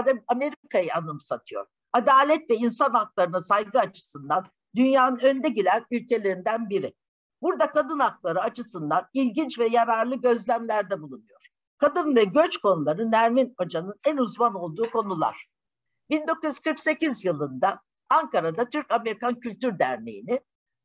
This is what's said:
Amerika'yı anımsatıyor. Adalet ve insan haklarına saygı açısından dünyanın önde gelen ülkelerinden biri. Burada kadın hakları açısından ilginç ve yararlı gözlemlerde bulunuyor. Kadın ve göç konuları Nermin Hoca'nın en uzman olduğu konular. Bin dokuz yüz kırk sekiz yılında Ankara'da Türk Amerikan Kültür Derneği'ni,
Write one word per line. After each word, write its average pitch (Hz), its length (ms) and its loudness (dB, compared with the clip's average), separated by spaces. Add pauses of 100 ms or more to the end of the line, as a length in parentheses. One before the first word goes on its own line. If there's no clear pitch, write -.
(260)
Amerika'yı 240 680 -2
anımsatıyor. 139 680 -8 (280)
Adalet 285 560 4
ve 233 60 4
insan 233 380 0
haklarına 185 480 0
saygı 202 380 0
açısından 147 680 -4 (300)
dünyanın 254 440 4
önde 269 300 2
gelen 208 420 0
ülkelerinden 220 760 -2
biri. 170 240 -4 (480)
Burada 302 300 0
kadın 302 280 0
hakları 185 420 0
açısından 180 720 -4
ilginç 247 460 -2
ve 233 80 2
yararlı 233 480 2
gözlemlerde 220 840 -2
bulunuyor. - 460 -20 (300)
Kadın 294 380 2
ve 226 80 8
göç 294 340 2
konuları 180 540 0
Nermin 233 480 4
Hoca'nın 180 340 -4 (120)
en 302 120 2
uzman 240 380 0
olduğu 180 360 -6
konular. 185 560 -2 (600)
Bin 302 180 0
dokuz 320 220 -4
yüz 269 100 -8
kırk 311 200 -4
sekiz 311 460 -2
yılında 147 540 -2 (300)
Ankara'da 220 600 0
Türk 294 220 -6
Amerikan 233 480 -2
Kültür 233 400 -6
Derneği'ni, 127 600 -4 (460)